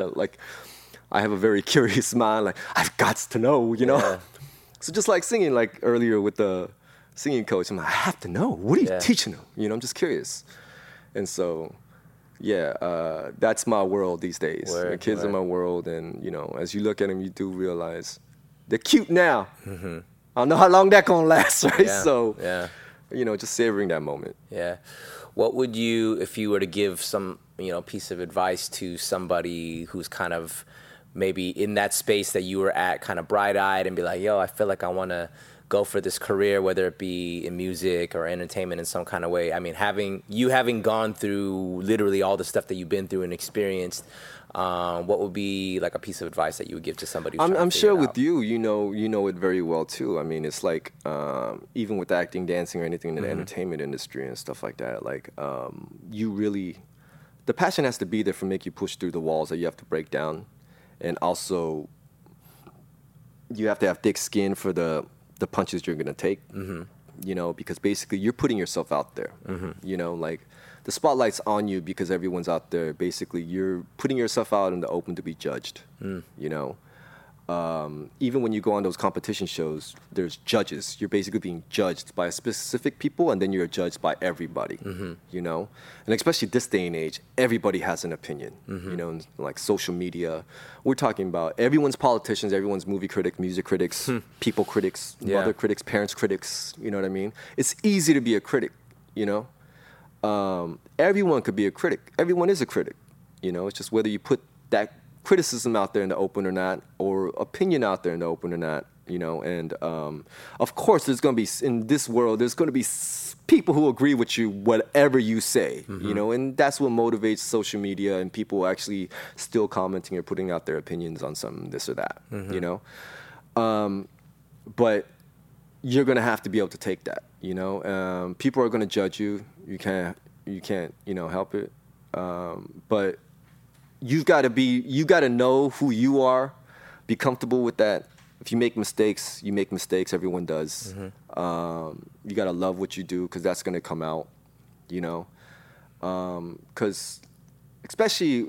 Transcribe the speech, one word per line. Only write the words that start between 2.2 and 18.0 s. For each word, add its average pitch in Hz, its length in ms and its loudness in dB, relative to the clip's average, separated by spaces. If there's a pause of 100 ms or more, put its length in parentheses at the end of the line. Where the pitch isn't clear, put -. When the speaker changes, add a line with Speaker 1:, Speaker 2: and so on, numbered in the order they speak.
Speaker 2:
Like, 90 120 -2 (180)
I've - 220 0
got - 200 2 (140)
to 117 80 -2
know, 120 340 4
you 123 140 2
know? 139 100 6
Speaker 1:
Yeah. 98 200 2 (640)
Speaker 2:
So - 120 -8
just 208 140 2
like 180 160 4
singing, 185 320 2
like, 117 260 2
earlier 117 400 4
with 101 140 0
the 92 340 0 (460)
singing 127 300 -2
coach, 92 260 0
I'm 95 60 -2
like, 78 100 -4
"I - 40 -2
have - 280 0
to - 80 -10
know. 135 220 0
What 104 280 2
are 370 40 6
you 220 80 4
Speaker 1:
Yeah. 90 100 0
Speaker 2:
teaching 107 340 2
them?" - 80 -14 (140)
You 107 120 -2
know, 107 60 0
I'm 117 80 -4
just 127 140 -8
curious. - 480 -4 (720)
And 101 120 -4
so, 85 460 -4 (680)
yeah, 90 420 0
uh, 80 580 -4
that's 110 260 2
my 110 160 4
world 92 400 0
these 87 160 -6
days. 80 320 -2
Speaker 1:
Word, 90 240 0
Speaker 2:
The 92 60 -4
kids 107 240 0
are 104 40 0
Speaker 1:
word. 101 60 0
Speaker 2:
my 95 60 0
world, 90 480 0
and, 82 360 -8
you 87 60 -6
know, 78 300 -6
as 92 160 -4
you 104 60 0
look 104 200 0
at 98 80 2
'em, 95 100 -2
you 95 100 -4
do 98 200 -6
realize 87 680 -4 (480)